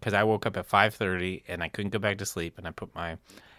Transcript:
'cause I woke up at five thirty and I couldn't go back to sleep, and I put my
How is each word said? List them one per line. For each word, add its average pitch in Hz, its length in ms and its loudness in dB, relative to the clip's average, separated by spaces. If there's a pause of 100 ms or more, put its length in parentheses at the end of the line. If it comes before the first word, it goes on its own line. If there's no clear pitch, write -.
'cause 104 140 0
I 101 80 6
woke 110 240 2
up 107 100 -2
at 107 80 -4
five 104 300 4
thirty 92 520 -2
and 87 140 -6
I 85 80 -2
couldn't 101 220 -4
go 107 80 -2
back 101 180 0
to 101 80 -6
sleep, 85 320 -6
and - 100 -14
I - 40 -4
put - 240 -12
my 85 220 -6 (420)